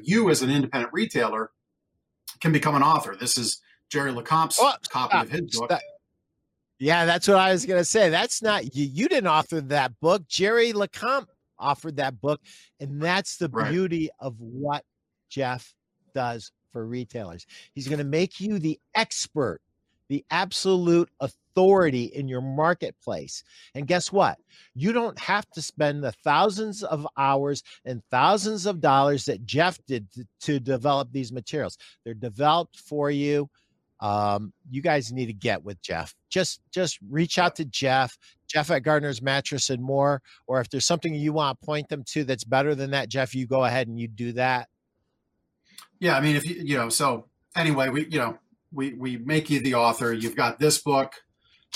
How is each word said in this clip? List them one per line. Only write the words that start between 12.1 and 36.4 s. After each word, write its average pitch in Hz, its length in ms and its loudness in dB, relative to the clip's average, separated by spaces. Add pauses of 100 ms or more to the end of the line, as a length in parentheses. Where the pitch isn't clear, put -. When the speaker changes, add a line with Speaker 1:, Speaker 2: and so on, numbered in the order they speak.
Speaker 2:
book, 147 220 -2 (380)
and 143 200 -8
that's 180 380 0
the 170 120 -4
Speaker 1:
Right. 113 200 -2
Speaker 2:
beauty 170 400 0 (100)
of 123 200 -8
what 135 440 -6 (460)
Jeff 127 460 -4 (400)
does 120 360 -4 (200)
for 117 140 -8
retailers. 113 600 -10 (280)
He's 131 140 -10
gonna 147 160 -2
make 156 360 -2
you 202 180 -4
the 156 220 -2 (160)
expert, 143 680 -2 (480)
the 139 220 -4
absolute 175 800 2 (100)
authority 170 840 4
in 135 220 -8
your 127 140 -6
marketplace. 135 1040 -2 (320)
And 139 120 -6
guess 175 240 0
what? 175 280 2 (340)
You 170 200 0
don't 233 260 -2
have 202 320 -2
to 160 100 -12
spend 147 420 -2
the 120 100 -4
thousands 196 680 0
of 147 240 -4 (120)
hours 139 440 0 (240)
and 123 240 -8
thousands 190 560 2
of 190 160 -2
dollars 139 440 4
that 117 200 -4
Jeff 156 400 0
did 113 280 -6
to, 123 120 -14 (160)
to 143 180 -2
develop 131 520 0
these 127 200 -8
materials. 123 460 -8 (260)
They're 117 100 -12
developed 135 680 0
for 147 320 -4
you. 143 380 -2 (500)
Um, 104 540 0 (160)
you 131 120 -8
guys 143 300 0
need 127 160 -4
to 113 60 -8
get 98 300 -2
with 101 180 -14
Jeff. 80 340 -6 (140)
Just, - 300 -2 (120)